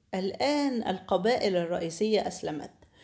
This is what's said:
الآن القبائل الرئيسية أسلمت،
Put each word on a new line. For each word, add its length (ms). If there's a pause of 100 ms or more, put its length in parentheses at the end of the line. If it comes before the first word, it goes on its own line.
(140)
الآن 720
القبائل 680
الرئيسية 720
أسلمت، 420 (340)